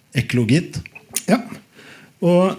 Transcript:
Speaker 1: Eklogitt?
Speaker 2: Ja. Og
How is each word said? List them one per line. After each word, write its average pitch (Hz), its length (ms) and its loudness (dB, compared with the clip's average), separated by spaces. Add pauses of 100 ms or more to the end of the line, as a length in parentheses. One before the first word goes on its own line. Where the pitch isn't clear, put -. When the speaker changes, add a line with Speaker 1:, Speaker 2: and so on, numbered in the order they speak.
(140)
Speaker 1:
Eklogitt? 127 640 0 (500)
Speaker 2:
Ja. 214 140 2 (800)
Og 180 360 2